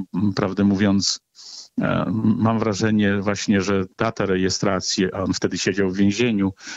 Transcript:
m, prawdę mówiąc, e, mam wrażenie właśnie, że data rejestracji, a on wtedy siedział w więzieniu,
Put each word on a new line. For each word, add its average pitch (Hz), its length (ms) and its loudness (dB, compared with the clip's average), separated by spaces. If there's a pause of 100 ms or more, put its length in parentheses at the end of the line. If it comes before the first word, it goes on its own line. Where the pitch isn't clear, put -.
(140)
m, 101 200 0
prawdę 98 300 0
mówiąc, 98 560 2 (600)
e, - 300 0 (260)
mam 113 220 2
wrażenie 104 600 2
właśnie, 101 400 0
że 95 240 0 (120)
data 113 280 -2
rejestracji, 92 880 0
a 98 60 -6
on 92 140 -2
wtedy 95 240 -4
siedział 95 340 0
w 92 60 -6
więzieniu, 101 560 2 (240)